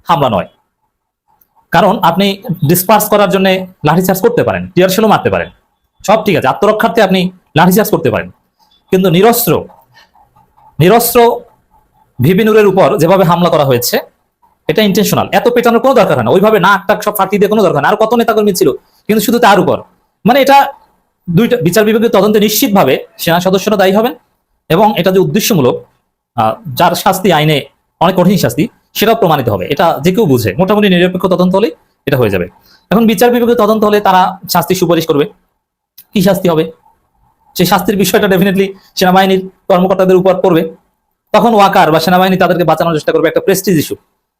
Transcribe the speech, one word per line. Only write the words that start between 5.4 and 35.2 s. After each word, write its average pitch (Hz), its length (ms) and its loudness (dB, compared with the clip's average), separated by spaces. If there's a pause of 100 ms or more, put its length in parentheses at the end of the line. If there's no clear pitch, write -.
সব 214 180 0
ঠিক 190 100 0
আছে, 127 120 -2
আত্মরক্ষার্থে 214 540 -2
আপনি 185 300 0 (260)
লাঠিচার্জ 185 340 2
করতে 135 200 -2
পারেন। 90 180 -4 (640)
কিন্তু 190 180 0
নিরস্ত্র, 180 560 0 (1120)
নিরস্ত্র 233 600 2 (840)
ভিপি 185 220 2
নূরের 214 240 4
উপর 185 300 2
যেভাবে 185 260 2
হামলা 175 260 0
করা 147 160 0
হয়েছে, 131 340 -2 (680)
এটা 156 140 0
ইনটেনশনাল। 185 500 0
এত 202 160 0
পেটানোর 233 320 0
কোনো 262 140 0
দরকার 180 220 2
হয় 123 80 -2
না, 113 80 -2
ওইভাবে 202 280 2
নাক 190 280 0
টাক 208 160 -2
সব 202 120 -4
ফাটিয়ে 190 240 -2
দিয়ে 202 100 2
কোনো 214 140 0
দরকার 143 200 0
না। 156 60 0
আর 208 60 0
কত 220 180 -2
নেতাকর্মী 214 400 0
ছিল, 170 180 0 (360)
কিন্তু 208 180 -2
শুধু 233 140 0
তার 208 200 2
উপর, 135 220 -2 (440)
মানে, 254 160 2
এটা 277 320 2 (560)
দুইটা 220 280 0
বিচার 185 280 0
বিভাগীয় 220 240 0
তদন্তে 214 300 2
নিশ্চিতভাবে 196 680 0 (120)
সেনা 170 220 -2
সদস্যরা 190 360 -2
দায়ী 190 160 2
হবেন 220 220 0 (560)
এবং 196 280 2
এটা 190 140 0
যে 190 80 2
উদ্দেশ্যমূলক, 160 640 -2 (500)
আহ, 110 200 -2 (180)
যার 170 220 0
শাস্তি 185 360 -2
আইনে 151 340 0 (340)
অনেক 180 160 0
কঠিন 180 220 2
শাস্তি, 147 300 -2 (260)
সেটাও 214 220 0
প্রমাণিত 151 340 0
হবে। 190 200 -4
এটা 147 320 -2
যে 180 140 0
কেউ 226 100 0
বুঝে, 110 280 0
মোটামুটি 208 360 0
নিরপেক্ষ 180 380 0
তদন্ত 180 280 0
হলেই 214 160 0 (340)
এটা 143 120 -2
হয়ে 120 120 0
যাবে। 92 180 -4 (440)
এখন 226 160 2
বিচার 233 240 2
বিভাগীয় 233 260 0
তদন্ত 220 260 0
হলে 208 180 0
তারা 185 360 0 (120)
শাস্তি 175 260 -2
সুপারিশ 165 320 -2
করবে, 151 180 0 (880)